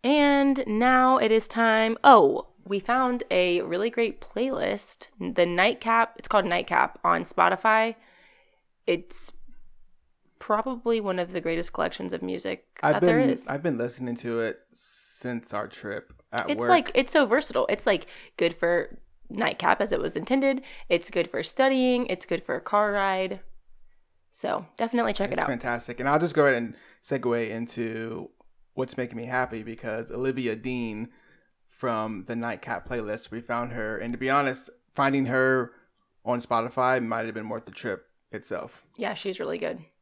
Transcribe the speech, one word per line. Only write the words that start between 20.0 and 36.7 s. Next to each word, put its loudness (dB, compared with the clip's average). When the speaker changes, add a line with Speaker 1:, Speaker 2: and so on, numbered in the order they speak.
Speaker 1:
was -4
intended. 0
It's 0
good -2
for -4
studying. 2
It's -6
good -2
for -2
a -6
car 2
ride. -2
So -4
definitely 0
check -2
Speaker 2:
It's -2
Speaker 1:
it 0
out. 0
Speaker 2:
fantastic. -4
And 0
I'll 6
just 0
go 6
ahead 6
and -8
segue 0
into -6
what's -4
making -6
me -8
happy, -2
because -8
Olivia -2
Dean -6
from -4
the -6
Nightcap -6
playlist, -6
we -8
found -4
her. -6
And -6
to -8
be -4
honest, 0
finding 2
her 2
on -2
Spotify 0